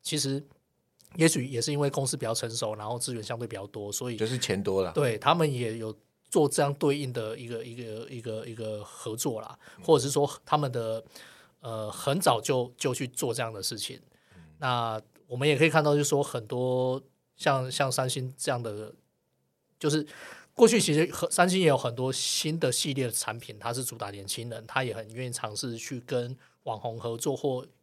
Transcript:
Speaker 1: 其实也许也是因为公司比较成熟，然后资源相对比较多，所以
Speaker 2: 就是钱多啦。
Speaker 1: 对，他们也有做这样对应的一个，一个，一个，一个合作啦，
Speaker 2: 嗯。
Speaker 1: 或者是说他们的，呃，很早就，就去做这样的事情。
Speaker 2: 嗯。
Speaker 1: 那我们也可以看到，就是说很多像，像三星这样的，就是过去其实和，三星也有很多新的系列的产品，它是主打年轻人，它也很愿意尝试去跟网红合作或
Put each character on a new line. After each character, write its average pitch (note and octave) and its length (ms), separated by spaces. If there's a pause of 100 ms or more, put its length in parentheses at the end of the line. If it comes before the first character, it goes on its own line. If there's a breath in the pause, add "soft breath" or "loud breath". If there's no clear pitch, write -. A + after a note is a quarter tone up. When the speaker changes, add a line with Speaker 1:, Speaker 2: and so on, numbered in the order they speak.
Speaker 1:
其 - 160
实 C3+ 240 (760)
也 D#3+ 100
许 D#3 180
也 B2+ 160
是 D3 120
因 C#3+ 80
为 C#3+ 100
公 C#3 160
司 C#3 100
比 B2+ 80
较 A2+ 80
成 A2+ 160
熟， A2 280
然 G#2+ 120
后 A#2+ 80
资 A#2+ 160
源 A#2 80
相 A2+ 160
对 A#2 100
比 A2 100
较 G2 100
多， G#2 240
所 B2 180
以 A#2 80
Speaker 2:
就 A2 80
是 B2 140
钱 G2+ 240
多 F#2+ 220
啦。 E2+ 80
Speaker 1:
对， A#2+ 260
他 C#3+ 160
们 D#3 180
也 A#2 260
有 A2 140 (380)
做 D3 180
这 - 140
样 C#3+ 120
对 C#3+ 220
应 C#3 160
的 A2+ 240
一 A#2+ 120
个， A2+ 160
一 A#2+ 100
个， A2+ 340
一 A#2+ 140
个， A2 240
一 A2+ 80
个 G#2+ 300
合 - 320
作 A#2 240
啦， - 180 (200 loud breath)
Speaker 2:
嗯。 - 60
Speaker 1:
或 D#3+ 140
者 B2+ 60
是 C#3+ 80
说 C#3+ 180 (160)
他 D#3 100
们 C#3+ 140
的， A2+ 320 (560 loud breath)
呃， A2 320
很 C#3+ 300
早 B2 200
就， B2 360
就 C3 180
去 B2+ 140
做 B2 260
这 B2 80
样 A2+ 100
的 G#2 80
事 - 160
情。 - 240 (360 loud breath)
Speaker 2:
嗯。 E2+ 60 (160 loud breath)
Speaker 1:
那 A#2 440 (240)
我 B2 100
们 C3 100
也 D3 120
可 D3 60
以 E3 40
看 D#3 140
到， D3 120
就 D3 40
是 D3 60
说 C#3 180
很 A2+ 240
多 B2+ 560 (340)
像， C3 320
像 C3 220
三 C3 180
星 B2+ 300
这 - 120
样 B2 120
的， G#2+ 320 (840)
就 D3+ 120
是 D3+ 160 (480 loud breath)
过 A#3 120
去 A3 140
其 D#3 140
实 D#3+ 180
和， - 180
三 F3+ 160
星 F#3 140
也 F3+ 60
有 C#3 100
很 A#2+ 180
多 B2+ 160
新 - 480
的 C#3 140
系 C#3+ 220
列 C3 100
的 A#2 60
产 A2 280
品， G#2+ 220
它 A#2 100
是 B2+ 140
主 A#2 140
打 G#2 120
年 G2+ 160
轻 A#2 220
人， A2 180
它 C3 160
也 A#2+ 120
很 A2 180
愿 B2+ 140
意 B2 40
尝 A2 240
试 A#2+ 220
去 A#2+ 240
跟 B2 340 (280 soft breath)
网 A2 180
红 A#2 180
合 A#2 200
作 C3+ 180
或 B2+ 300 (160)